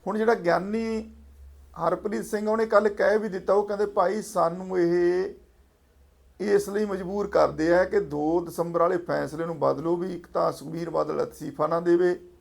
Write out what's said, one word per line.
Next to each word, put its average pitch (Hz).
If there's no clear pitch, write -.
ਹੁਣ 214
ਜਿਹੜਾ 220
ਗਿਆਨੀ 214
ਹਰਪ੍ਰੀਤ 208
ਸਿੰਘ, 208
ਉਹਨੇ 220
ਕੱਲ੍ਹ 214
ਕਹਿ 202
ਵੀ 214
ਦਿੱਤਾ, 185
ਉਹ 208
ਕਹਿੰਦੇ, 208
"ਭਾਈ, 202
ਸਾਨੂੰ 185
ਇਹ 175
ਇਸ 202
ਲਈ 208
ਮਜਬੂਰ 196
ਕਰਦੇ 156
ਆ 185
ਕਿ 202
ਦੋ 160
ਦਸੰਬਰ 165
ਵਾਲੇ 180
ਫੈਸਲੇ 151
ਨੂੰ 160
ਬਦਲੋ, 139
ਵੀ 180
ਇੱਕ 170
ਤਾਂ 170
ਸੁਖਬੀਰ 165
ਬਾਦਲ 151
ਅਸਤੀਫਾ 147
ਨਾ 165
ਦੇਵੇ 175